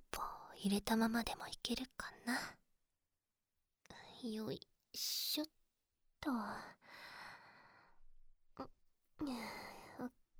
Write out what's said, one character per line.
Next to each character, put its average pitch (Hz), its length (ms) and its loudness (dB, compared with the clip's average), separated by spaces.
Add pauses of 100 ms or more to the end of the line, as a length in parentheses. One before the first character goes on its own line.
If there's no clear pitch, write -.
ぽ - 140 -2 (340)
入 196 180 6
れ 202 60 6
た 226 140 4
ま 226 140 8
ま 233 140 4
で - 120 0
も - 120 -6
い - 40 -10 (100)
け 240 140 2
る 254 100 0 (100)
か - 160 -4 (140)
な。 247 140 4 (1900)
よ 214 240 0
い - 160 -2 (280)
し - 460 4
ょ - 20 2
っ 311 40 -2 (720)
と。 302 120 2
う - 20 6 (3000)
ん、 294 40 4 (720)
オ 247 80 0
ッ - 40 -8 (280)